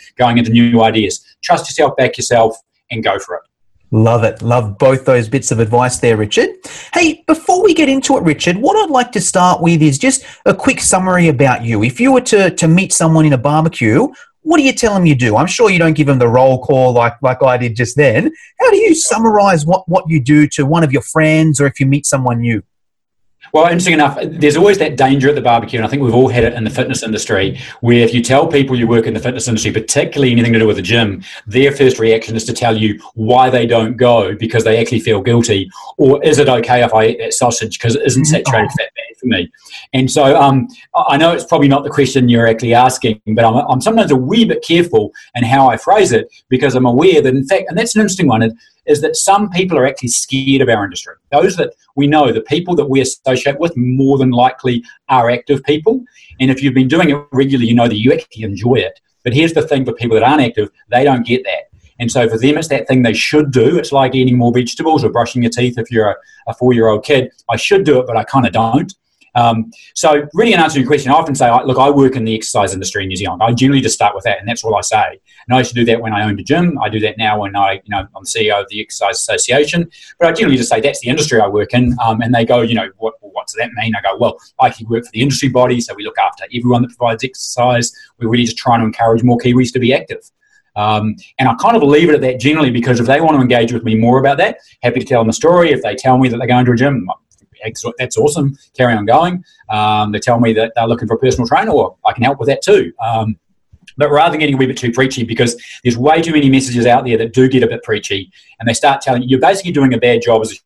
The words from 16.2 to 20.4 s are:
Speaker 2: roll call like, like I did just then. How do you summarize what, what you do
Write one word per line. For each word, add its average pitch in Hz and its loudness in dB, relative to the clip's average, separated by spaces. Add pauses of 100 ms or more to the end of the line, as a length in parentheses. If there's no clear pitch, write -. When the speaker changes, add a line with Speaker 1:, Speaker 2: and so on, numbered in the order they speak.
Speaker 2:
roll 127 2
call 131 2
like, 117 0
like 127 0
I 127 2
did 120 -4
just 120 -4
then. 147 2 (300)
How 480 4
do 403 4
you 403 4
summarize 208 2
what, 175 -2
what 180 0
you 156 0
do 147 4